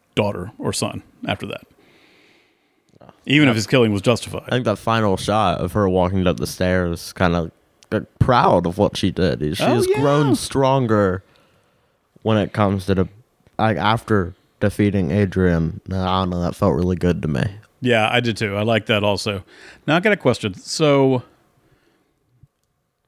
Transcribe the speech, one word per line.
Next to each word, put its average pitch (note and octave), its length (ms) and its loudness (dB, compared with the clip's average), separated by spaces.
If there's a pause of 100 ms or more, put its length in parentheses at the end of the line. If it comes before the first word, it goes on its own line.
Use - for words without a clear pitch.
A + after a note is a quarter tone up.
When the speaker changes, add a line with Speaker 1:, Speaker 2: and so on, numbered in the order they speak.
(160)
Speaker 1:
daughter G#2 420 -4
or - 160 -4
son - 300 -6 (220)
after G#2+ 220 -6
that, - 160 -10 (1600)
even D3 240 4
if A2+ 60 2
his G#2+ 120 -2
killing A#2+ 260 4
was G2 80 -2
justified. - 460 -2
Speaker 2:
I - 40 -4
think B2 140 -2
that G#2 120 -2
final A2 400 0
shot G#2 420 0
of F2 140 -4
her G#2 140 2
walking F#2 400 2
up E2+ 100 0
the - 100 -6
stairs, F2+ 640 -4
kinda, F2 380 -2 (400)
like, G#2+ 120 -4 (160)
proud B2 460 2
of F2+ 120 -4
what G#2 200 0
she F#2 140 0
did. D2+ 300 -2 (160)
She - 60 -2
Speaker 1:
Oh, B3+ 120 2
Speaker 2:
has F4+ 140 0
Speaker 1:
yeah. G#4 100 0
Speaker 2:
grown C#3+ 360 2
stronger A2+ 880 0 (1000)
when A2 140 2
it G2 160 -2
comes G2 340 0
to G2 80 0
the, F#2 120 0 (520)
like, A2 180 0
after G2 560 0 (260)
defeating G2 520 0
Adrian. F2 680 0 (100)
I F#2 300 -2
don't F#2 80 -2
know, F2 120 -4
that F2 140 -2
felt F#2+ 200 2
really F2+ 200 0
good F2 260 0
to - 60 -6
me. D2 160 -2 (380)
Speaker 1:
Yeah, A2+ 300 2
I B2 100 2
did A#2 160 -2
too. G2+ 180 -4
I G#2 80 -2
like A2 240 0
that G#2 160 2
also. G2+ 400 -2 (420)
Now, D3 120 2
I - 20 2
got G#3 140 2
a F#3+ 40 -2
question. G#2+ 380 0
So, C3+ 680 2 (1800)